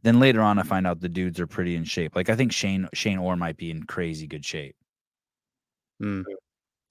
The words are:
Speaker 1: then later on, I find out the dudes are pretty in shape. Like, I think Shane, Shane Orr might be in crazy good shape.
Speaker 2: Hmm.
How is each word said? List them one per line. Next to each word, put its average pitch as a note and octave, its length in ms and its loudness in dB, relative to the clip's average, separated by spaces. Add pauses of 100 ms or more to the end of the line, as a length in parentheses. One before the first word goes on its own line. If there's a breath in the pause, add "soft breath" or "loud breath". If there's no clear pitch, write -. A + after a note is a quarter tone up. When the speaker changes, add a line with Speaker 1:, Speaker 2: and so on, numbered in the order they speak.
Speaker 1:
then A#2 160 8
later B2+ 220 8
on, G#2 180 6
I F2+ 40 0
find F#2+ 220 0
out F2 140 0
the F2 100 -4
dudes F2 300 -4
are E2+ 80 -4
pretty F2 280 -2
in E2 100 -4
shape. D#2+ 300 -4
Like, F2+ 140 0
I A2 60 4
think A#2+ 160 2
Shane, F#2+ 420 -2
Shane G2 240 -2
Orr F#2 180 -2
might E2+ 220 -4
be E2 140 -8
in D#2 120 -8
crazy D#2 440 -6
good D2 180 -12
shape. C#2+ 300 -10 (1200)
Speaker 2:
Hmm. G2+ 220 -4 (680)